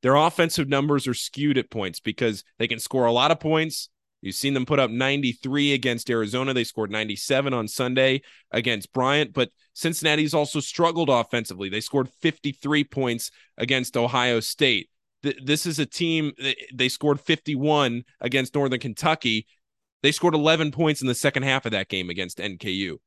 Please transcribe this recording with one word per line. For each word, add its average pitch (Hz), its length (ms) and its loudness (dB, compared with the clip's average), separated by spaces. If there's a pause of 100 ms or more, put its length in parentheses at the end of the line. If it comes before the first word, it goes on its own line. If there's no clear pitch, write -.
Their 131 120 6
offensive 160 540 2
numbers 143 380 0
are 123 80 -2
skewed 143 420 -2
at 120 140 -2
points 95 280 -6
because 110 440 -2 (160)
they 120 80 0
can 117 100 -4
score 127 300 0
a 117 40 4
lot 131 200 4
of 160 80 0
points. 160 500 -2 (320)
You've 95 140 -8
seen 139 180 -2
them 127 120 0
put 147 140 2
up 123 120 2
ninety-three 135 840 0
against 123 360 -2
Arizona. 123 440 0
They 123 100 0
scored 107 280 -6
ninety-seven 110 640 -2
on 113 140 -2
Sunday 131 540 0 (300)
against 117 420 -2
Bryant, 131 400 2
but 127 160 0 (240)
Cincinnati's 156 600 0
also 151 260 0
struggled 165 500 0
offensively. 113 600 0
They 107 120 -4
scored 135 280 -2 (120)
fifty-three 147 600 -2
points 123 480 -4 (260)
against 127 400 -2
Ohio 120 420 2
State. 110 500 0 (340)
Th-, 143 200 -2
this 147 220 0
is 156 140 -4
a 147 60 0
team, 160 520 -2
they, 135 180 -2 (180)
they 127 160 2
scored 143 300 0
fifty-one 143 840 0 (180)
against 127 340 -2
Northern 131 240 0
Kentucky. 117 680 -2 (560)
They 143 80 4
scored 170 240 2
eleven 156 360 4
points 156 300 0
in 131 60 -2
the 123 80 0
second 135 280 0
half 135 220 0
of 113 60 -2
that 95 180 -2
game 92 200 -2
against 92 300 -6
N 95 180 -6
K 101 140 -6
U. 92 360 -4